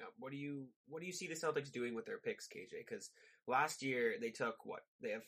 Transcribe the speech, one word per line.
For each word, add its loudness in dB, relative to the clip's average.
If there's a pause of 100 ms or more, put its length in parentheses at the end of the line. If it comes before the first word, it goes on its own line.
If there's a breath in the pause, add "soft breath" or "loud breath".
up. -10
What -6
do -4
you, -4 (200)
what -8
do -6
you -4
see -4
the -2
Celtics 2
doing 0
with -2
their -4
picks, -2
K -10
J? -6
'Cause -6 (360 soft breath)
last 4
year 4
they 0
took, 0
what, -6 (200)
they 0
have 0